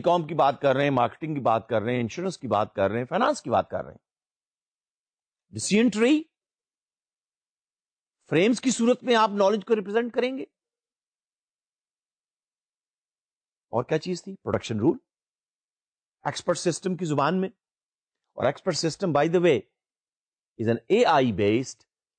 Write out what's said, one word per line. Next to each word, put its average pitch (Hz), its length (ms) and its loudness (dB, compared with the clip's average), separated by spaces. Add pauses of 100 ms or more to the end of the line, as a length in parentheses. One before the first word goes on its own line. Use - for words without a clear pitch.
کام 175 220 2
کی 160 80 -8
بات 143 260 2
کر 139 140 4
رہے 139 80 2
ہیں, 143 80 2
مارکیٹنگ 135 440 -2
کی 139 60 -6
بات 113 280 0
کر 113 120 0
رہے 117 120 -2
ہیں, 123 80 -2
انشورنس 170 360 -6
کی 135 100 -12
بات 104 280 0
کر 98 160 2
رہے 113 80 -2
ہیں, 127 100 -4
فائنانس 247 320 -2
کی - 80 -10
بات 98 200 0
کر - 140 -8
رہے - 80 -18
ہیں. - 80 -20 (1500)
ڈیسیژن 208 400 2
ٹری 254 280 2 (2000)
فریمز 196 320 2
کی 262 100 0
صورت 233 320 0
میں 233 120 2
آپ 220 220 4
نالج 202 300 2
کو 233 80 2
ریپرزینٹ 214 380 -2
کریں 254 240 -2
گے. 285 60 -10 (3250)
اور 120 140 -2
کیا 156 160 -2
چیز 175 240 -8
تھی؟ 196 200 -14
پروڈکشن 110 360 -4
رول. 151 180 2 (1300)
ایکسپرٹ 151 320 -4
سسٹم 180 400 -4
کی 180 80 -6
زبان 151 360 0
میں. 190 80 -4 (840)
اور 107 120 -4
ایکسپرٹ 147 320 -2
سسٹم, 160 400 -2
by 147 80 4 (100)
the 180 120 2
way, 147 100 4 (1040)
is 113 140 2
an 120 40 -4 (100)
A 220 140 4 (120)
I 135 160 4 (100)
based, 110 440 0 (340)